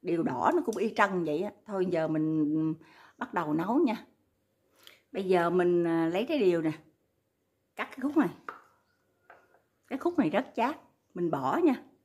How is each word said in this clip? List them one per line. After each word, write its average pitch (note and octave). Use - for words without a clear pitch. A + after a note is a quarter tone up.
điều E3+
đỏ C3+
nó E4+
cũng A3+
y G#3+
trân F#3+
vậy D#3
á. G3+
Thôi G3
giờ E3
mình D#3
bắt -
đầu D#3
nấu F#3+
nha. A#3
Bây F#3+
giờ F3+
mình, F3
à, E3
lấy G3+
cái D#4
điều F3
nè, D#3
cắt G#3
cái -
khúc C#4+
này. A3
Cái C4+
khúc E4+
này C4
rất C4
chát, B3
mình F3
bỏ C#3
nha. C#4+